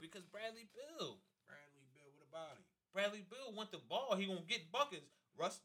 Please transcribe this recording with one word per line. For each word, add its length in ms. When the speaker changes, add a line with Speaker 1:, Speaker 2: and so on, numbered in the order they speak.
Speaker 1:
because 240
Bradley 480
Beal. 480
Speaker 2:
Bradley 480
Beal, 240
what 100
about 300
him? 80
Speaker 1:
Bradley 380
Beal 240
want 180
the 140
ball. 320
He 80
gonna 240
get 240
buckets. 320
Russ, 320